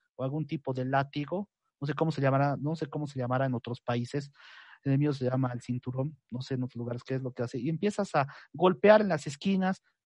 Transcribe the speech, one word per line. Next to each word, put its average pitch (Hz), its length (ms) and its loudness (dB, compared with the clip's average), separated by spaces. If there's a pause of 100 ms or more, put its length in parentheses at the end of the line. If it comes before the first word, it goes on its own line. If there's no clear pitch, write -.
(160)
o 123 80 -6
algún 143 220 -2
tipo 143 260 -6
de 127 140 -4
látigo. 139 640 -2 (320)
No 143 60 -6
sé 147 80 -2
cómo 160 160 0
se 139 100 -4
llamará, 139 340 4
no 143 200 -4
sé 156 100 -6
cómo 151 220 -6
se 139 100 -10
llamará 127 300 0
en 131 80 0
otros 120 260 -6
países. 120 500 -4 (520)
En 139 80 0
el 135 80 4
mío 147 120 2
se 135 140 -2
llama 127 280 0
el 123 80 -8
cinturón, 127 540 -4 (140)
no 123 120 -8
sé 135 120 -6
en 127 100 -2
otros 127 140 -8
lugares 120 260 -6
qué 131 120 -4
es 131 80 -2
lo 127 80 -6
que - 100 -6
hace. 117 160 -4
Y 120 100 -4
empiezas 196 460 -2
a 143 140 2 (260)
golpear 190 480 8
en 208 80 0
las 156 160 0
esquinas 190 560 0 (240)